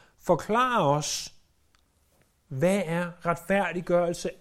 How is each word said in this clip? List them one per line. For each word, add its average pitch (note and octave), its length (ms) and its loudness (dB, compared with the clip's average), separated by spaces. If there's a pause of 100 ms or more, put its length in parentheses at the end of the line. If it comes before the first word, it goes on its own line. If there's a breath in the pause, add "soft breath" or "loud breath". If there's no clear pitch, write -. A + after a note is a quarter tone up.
(180 soft breath)
forklarer A3 640 0
os, D3 500 -2 (1120)
hvad F3+ 360 0
er E3+ 420 -6
retfærdiggørelse F3 1040 0 (100)